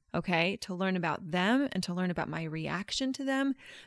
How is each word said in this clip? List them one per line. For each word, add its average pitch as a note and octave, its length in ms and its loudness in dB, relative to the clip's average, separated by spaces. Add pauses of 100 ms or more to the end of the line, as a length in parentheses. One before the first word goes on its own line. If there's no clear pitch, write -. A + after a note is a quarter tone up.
(160)
Okay, E3+ 420 2
to - 160 -8
learn F#3 220 2
about E3+ 360 -2
them G#3+ 400 4
and F#3 120 0
to F3 100 -4
learn F3+ 180 2
about E3 180 -2
my D#3+ 140 -4
reaction D#3+ 720 -2
to C#4 100 -6
them. C4+ 320 2 (320)